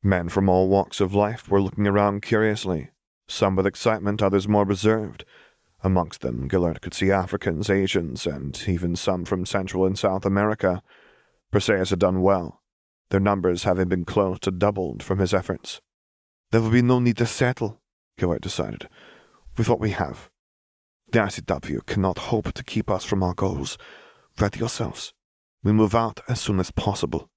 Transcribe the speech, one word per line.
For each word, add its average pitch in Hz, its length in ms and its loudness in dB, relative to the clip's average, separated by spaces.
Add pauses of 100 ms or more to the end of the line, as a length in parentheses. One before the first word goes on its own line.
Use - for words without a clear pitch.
Men 90 260 0
from 95 200 2
all 92 200 4
walks 98 320 0
of 95 140 0
life 104 340 0
were 98 140 2
looking 101 240 -2
around 101 360 2
curiously, 104 680 -2 (380)
some 95 280 0
with 95 100 2
excitement, 104 540 0
others 98 280 2
more 104 160 4
reserved. 107 600 0 (580)
Amongst 92 400 0
them, 64 260 -4
Gellert 87 320 0
could - 140 -12
see 98 180 2
Africans, 95 580 -2
Asians, 95 560 0
and 69 400 -6
even 87 300 0
some 90 280 -2
from 90 220 -2
Central 92 400 0
and 95 100 0
South 95 300 0
America. 101 560 2 (720)
Perseus 98 380 2
had 90 100 0
done 92 200 4
well, 92 420 2 (460)
their 98 120 2
numbers 95 440 2
having 92 240 2
been 90 160 0
close 92 360 0
to 98 100 -2
doubled 92 520 -2
from 95 160 -2
his 95 140 2
efforts. - 480 -4 (680)
"There 117 100 4
will 113 100 0
be 120 120 6
no 123 180 4
need 120 180 2
to 120 80 2
settle," 120 540 -2 (360)
Gellert 87 260 -2
decided, 55 460 -6 (680)
"with 110 120 0
what 120 120 2
we 107 100 0
have. - 400 -8 (800)
The 117 120 2
I 101 60 0
C - 140 -10
W 73 400 -4
cannot - 480 -2
hope - 220 -2
to - 120 -12
keep - 260 -4
us 92 140 -2
from 95 180 0
our 90 120 0
goals. 78 440 -4 (600)
Ready 101 200 0
yourselves. - 560 -6 (480)
We 101 100 2
move 107 220 4
out 113 340 0
as 123 120 -4
soon 95 200 0
as 87 100 -2
possible." - 680 -4